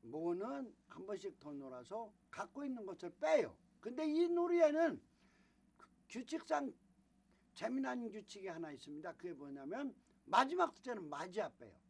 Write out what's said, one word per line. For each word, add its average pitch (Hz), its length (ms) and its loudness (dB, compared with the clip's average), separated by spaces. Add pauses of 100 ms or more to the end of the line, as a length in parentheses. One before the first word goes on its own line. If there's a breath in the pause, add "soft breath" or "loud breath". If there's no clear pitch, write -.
모는 175 720 -4 (140)
한 - 180 -14
번씩 196 340 -8
더 147 140 -12
놀아서 139 580 -8 (180)
갖고 233 340 -8
있는 247 220 -6
것을 180 340 -8
빼요. 294 360 4 (240)
근데 247 260 -4
이 320 240 4
놀이에는 339 720 6 (1080 soft breath)
규칙상 285 640 -2 (840 soft breath)
재미난 247 560 -2
규칙이 202 360 -10
하나 165 240 -6
있습니다. 147 420 -10
그게 175 200 -8
뭐냐면 143 600 -6 (300 soft breath)
마지막 277 480 6
숫자는 208 360 -6
맞아야 170 480 -2
빼요. 107 180 -18 (140)